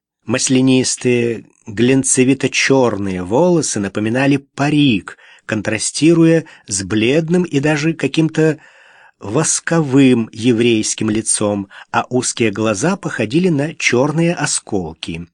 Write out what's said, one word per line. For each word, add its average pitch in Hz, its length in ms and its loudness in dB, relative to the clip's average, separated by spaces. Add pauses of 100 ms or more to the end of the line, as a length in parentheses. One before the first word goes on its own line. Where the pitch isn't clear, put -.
(240)
маслянистые 123 1200 0 (220)
Глянцевито-чёрные 123 1500 2
волосы 139 560 0
напоминали 113 600 0
парик, 143 800 -2 (260)
контрастируя 156 1000 2 (200)
с 95 160 -6
бледным 139 600 0
и 143 180 -2
даже 151 320 0
каким-то 156 640 0 (600)
восковым 135 1120 0
еврейским 110 800 0
лицом, 104 580 -2 (240)
а 117 160 -2
узкие 120 440 -2
глаза 110 440 -2
походили 156 540 -2
на 151 240 -2
чёрные 151 600 0
осколки. 87 1000 -6